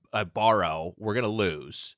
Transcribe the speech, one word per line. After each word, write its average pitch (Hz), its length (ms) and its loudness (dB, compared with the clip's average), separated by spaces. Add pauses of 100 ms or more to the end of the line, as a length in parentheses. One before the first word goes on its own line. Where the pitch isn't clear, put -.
(140)
uh, 104 100 0
Baro, 90 760 2
we're 107 180 -4
gonna 120 120 0
lose." 87 720 -2